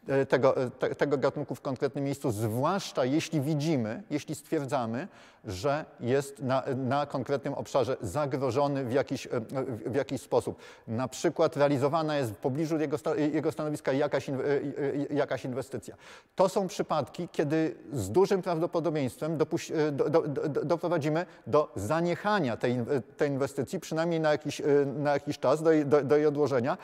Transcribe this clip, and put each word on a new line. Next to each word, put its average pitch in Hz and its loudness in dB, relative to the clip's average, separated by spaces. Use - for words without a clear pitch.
e, 139 2
tego, 135 4
e, 131 0
te-, - -2
tego 147 2
gatunku 143 -2
w - -18
konkretnym 143 -2
miejscu, 139 -2
zwłaszcza 127 0
jeśli 151 0
widzimy, 143 0
jeśli 147 -6
stwierdzamy, 135 -2
że 135 -2
jest 135 0
na, 131 0
na 135 0
konkretnym 139 -4
obszarze 131 0
zagrożony 135 0
w 117 -4
jakiś, 131 0
e, - -12
w, 123 -6
w 104 -2
jakiś 135 -2
sposób. - 0
Na 120 -2
przykład 156 0
realizowana 143 2
jest 123 0
w 101 -8
pobliżu 151 -2
jego 151 0
sta-, 156 -2
jego 151 0
stanowiska 151 -4
jakaś 143 0
inw-, 135 -4
e, 139 -2
e, - -4
jakaś 135 -2
inwestycja. 127 -8
To 185 4
są 190 0
przypadki, 170 -4
kiedy 160 0
z 98 -4
dużym 185 4
prawdopodobieństwem 160 -2
dopuś-, 156 -2
e, 151 2
do, 139 0
do, 160 4
do, 147 -2
do, 139 -2
doprowadzimy 160 0
do 147 2
zaniechania 160 0
tej 123 0
inw-, 123 0
tej 151 2
inwestycji, 139 -2
przynajmniej 165 -2
na 156 2
jakiś, - -2
e, - -2
na 143 0
jakiś 143 -4
czas, 143 2
do 165 6
jej, 151 6
do, 143 6
do 143 4
jej 151 4
odłożenia, 143 2